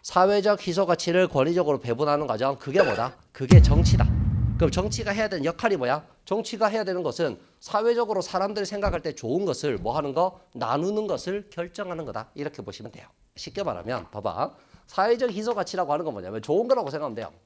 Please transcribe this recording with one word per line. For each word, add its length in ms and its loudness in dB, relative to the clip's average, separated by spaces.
사회적 640 2
희소 200 0
가치를 420 2
권위적으로 540 2
배분하는 460 0
과정, 300 -2
그게 240 0
뭐다? 340 0
그게 280 10
정치다. 460 6
그럼 160 2
정치가 400 -2
해야 160 -2
되는 160 -4
역할이 320 0
뭐야? 300 -2
정치가 440 -2
해야 180 -2
되는 180 -4
것은 340 -2
사회적으로 640 0
사람들이 440 -4
생각할 360 -4
때 120 -6
좋은 320 -4
것을 320 -2
뭐 180 -4
하는 180 -4
거? 260 -2
나누는 540 -2
것을 420 -6
결정하는 560 -10
거다. 300 -10
이렇게 260 -10
보시면 320 -14
돼요. 120 -20
쉽게 280 -10
말하면 460 -6
봐봐. 440 -6
사회적 420 0
희소 240 -4
가치라고 400 -4
하는 120 -2
건 80 -4
뭐냐면 280 -8
좋은 260 0
거라고 220 0
생각하면 240 -6
돼요. 180 -10